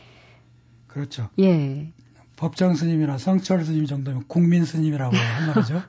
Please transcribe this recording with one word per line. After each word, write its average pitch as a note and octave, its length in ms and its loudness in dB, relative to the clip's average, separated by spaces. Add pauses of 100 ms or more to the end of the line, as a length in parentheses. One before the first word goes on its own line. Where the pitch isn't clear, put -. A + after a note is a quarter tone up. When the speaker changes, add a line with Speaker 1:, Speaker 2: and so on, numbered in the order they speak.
(880)
Speaker 1:
그렇죠. B2+ 500 -8
Speaker 2:
예. D#3 540 2 (440)
Speaker 1:
법정 F3 380 0
스님이나 D#3 420 0
성철 F#3 480 0
스님 D#3 220 0
정도면 C3+ 400 -6
국민 E3+ 380 2
스님이라고 D3 520 -2
한 B2 380 0
말이죠. E3+ 340 0